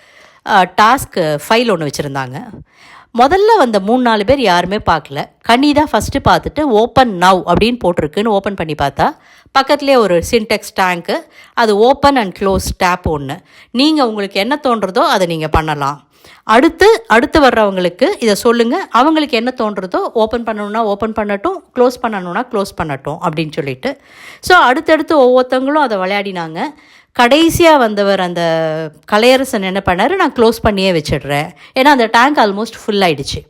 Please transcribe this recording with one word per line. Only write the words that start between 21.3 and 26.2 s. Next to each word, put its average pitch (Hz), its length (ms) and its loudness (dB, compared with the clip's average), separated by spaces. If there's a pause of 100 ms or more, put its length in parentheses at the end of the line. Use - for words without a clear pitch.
க்ளோஸ் 254 280 0
பண்ணணும்னா 196 480 -6
க்ளோஸ் 196 320 -6
பண்ணட்டும் 147 380 -8
அப்படின்னு 160 320 -6
சொல்லிட்டு. 143 480 -8 (400)
So, - 160 4
அடுத்தடுத்து 311 600 2
ஒவ்வொருத்தவங்களும் 254 640 2
அதை 226 160 -2
விளையாடினாங்க. 185 600 -6 (580)